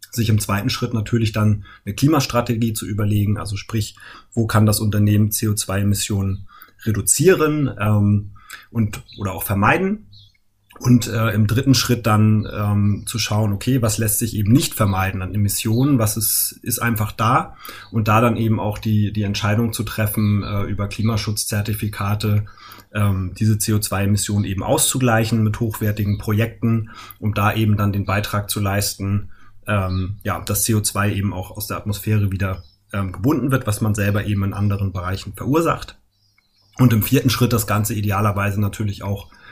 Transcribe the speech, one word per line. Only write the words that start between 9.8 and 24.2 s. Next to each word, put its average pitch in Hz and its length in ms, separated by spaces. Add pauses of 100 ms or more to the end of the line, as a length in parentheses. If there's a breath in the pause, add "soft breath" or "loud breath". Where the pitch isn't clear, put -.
Und, 120 300
äh, 110 220
im 107 160
dritten 131 260
Schritt 120 340
dann, 107 480
ähm, 101 520
zu - 120
schauen, 104 360
okay, 127 260
was 110 160
lässt 113 220
sich 113 180
eben 104 160
nicht 156 220
vermeiden 95 480
an 92 120
Emissionen, 113 640
was 107 200
ist, - 440
ist - 180
einfach 110 320
da 123 440 (340 loud breath)
und 107 180
da 107 120
dann 117 160
eben 110 240
auch 104 160
die, 104 340
die 107 120
Entscheidung 107 500
zu 113 120
treffen, 104 580
äh, 101 220
über 101 240
Klimaschutzzertifikate, 107 1600 (500 loud breath)
ähm, 95 440
diese 110 180
C-O-zwei-Emissionen 101 880